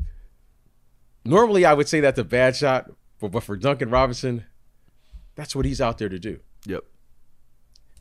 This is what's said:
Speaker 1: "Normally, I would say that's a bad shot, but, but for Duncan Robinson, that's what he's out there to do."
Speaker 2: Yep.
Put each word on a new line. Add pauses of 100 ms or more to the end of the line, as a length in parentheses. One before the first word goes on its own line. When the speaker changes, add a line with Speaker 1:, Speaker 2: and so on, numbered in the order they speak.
(1200)
Speaker 1:
"Normally,
I
would
say
that's
a
bad
shot, (300)
but,
but
for
Duncan
Robinson, (880)
that's
what
he's
out
there
to
do." (260)
Speaker 2:
Yep. (1200)